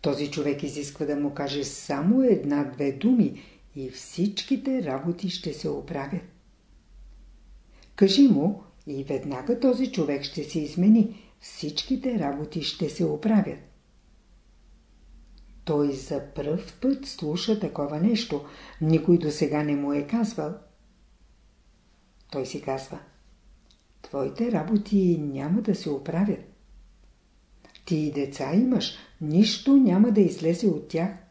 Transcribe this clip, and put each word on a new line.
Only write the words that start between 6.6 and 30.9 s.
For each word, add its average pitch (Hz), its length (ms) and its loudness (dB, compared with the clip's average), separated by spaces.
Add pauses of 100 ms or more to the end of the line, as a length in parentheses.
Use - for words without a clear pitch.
Кажи 233 320 6
му 180 360 2 (240)
и 139 160 -8
веднага 139 560 -4
този 254 320 2
човек 143 320 -2
ще - 200 -8
се - 160 -4
измени, 202 640 4 (160)
всичките - 800 -6
работи 147 440 -4
ще - 260 -4
се 170 160 -2
оправят. 151 540 0 (2000)
Той 147 280 0
за 135 300 -6 (120)
пръв 151 460 -6
път 269 240 0
слуша 175 540 -4
такова 151 400 -4
нещо, 185 460 0 (360)
никой 160 360 6
досега 151 460 0
не 147 120 0
му 143 180 -2
е 143 140 -2
казвал. 202 460 -2 (1800)
Той 135 140 -4
си 139 160 -10
казва, - 380 -8 (1000)
„Твоите 139 500 -4
работи 196 680 2
няма 147 440 -2
да 214 140 0
се - 140 -8
оправят. 165 500 -2 (1500)
Ти 175 100 0
и 151 160 0
деца 139 420 -4
имаш, 247 420 2 (260)
нищо 214 560 4
няма 220 340 6
да 208 100 6
излезе 170 460 2
от 151 200 0
тях. 165 220 -2 (220)